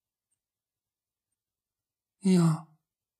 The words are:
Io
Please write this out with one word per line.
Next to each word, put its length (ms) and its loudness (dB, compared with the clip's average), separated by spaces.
Io 560 -2